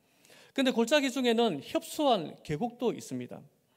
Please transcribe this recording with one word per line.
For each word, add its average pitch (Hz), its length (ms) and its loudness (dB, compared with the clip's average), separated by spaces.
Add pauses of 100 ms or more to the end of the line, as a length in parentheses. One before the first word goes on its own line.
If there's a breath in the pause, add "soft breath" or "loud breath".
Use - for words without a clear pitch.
(540 soft breath)
근데 262 180 2
골짜기 240 400 2
중에는 233 520 2
협소한 240 800 0
계곡도 208 500 -4
있습니다. 123 480 -10 (360 soft breath)